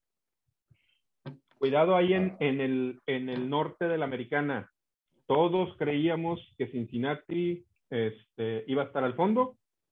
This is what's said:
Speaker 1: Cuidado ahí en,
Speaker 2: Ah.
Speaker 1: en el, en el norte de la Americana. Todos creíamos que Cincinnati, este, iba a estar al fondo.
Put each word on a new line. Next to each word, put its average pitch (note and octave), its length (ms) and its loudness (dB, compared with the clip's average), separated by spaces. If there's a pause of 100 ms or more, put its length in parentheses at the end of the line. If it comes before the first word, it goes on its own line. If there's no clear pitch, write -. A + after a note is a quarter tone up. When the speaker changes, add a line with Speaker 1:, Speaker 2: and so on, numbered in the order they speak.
(1600)
Speaker 1:
Cuidado D3+ 380 4
ahí F3+ 160 4
en, F#3+ 200 2
Speaker 2:
Ah. - 80 -16
Speaker 1:
en C#3 200 0
el, B2+ 460 -2
en C3 240 -2
el B2+ 180 -4
norte D#3 380 -2
de E3+ 100 0
la D#3 80 -2
Americana. C3+ 640 -4 (560)
Todos E3+ 520 2
creíamos D#3+ 600 0 (180)
que B2 120 -2
Cincinnati, D3 960 -4 (240)
este, A2+ 800 -4
iba C3+ 160 0
a C3 40 -4
estar C3+ 160 -4
al B2+ 120 0
fondo. A3 420 0 (360)